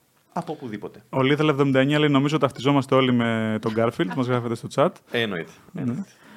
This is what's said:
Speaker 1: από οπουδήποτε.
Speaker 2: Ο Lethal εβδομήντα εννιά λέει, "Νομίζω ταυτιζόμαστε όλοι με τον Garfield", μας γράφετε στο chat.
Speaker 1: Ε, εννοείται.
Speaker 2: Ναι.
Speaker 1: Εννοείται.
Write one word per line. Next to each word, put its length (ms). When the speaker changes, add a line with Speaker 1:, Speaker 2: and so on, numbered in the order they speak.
Speaker 1:
από 180
οπουδήποτε. 580
Speaker 2:
Ο 100
Lethal 300
εβδομήντα 300
εννιά 200
λέει, 100
"Νομίζω 280
ταυτιζόμαστε 580
όλοι 160
με 500
τον 160
Garfield", 380
μας 120
γράφετε 280
στο 200
chat. 160
Speaker 1:
Ε, 100
εννοείται. 300
Speaker 2:
Ναι. 100
Speaker 1:
Εννοείται. 240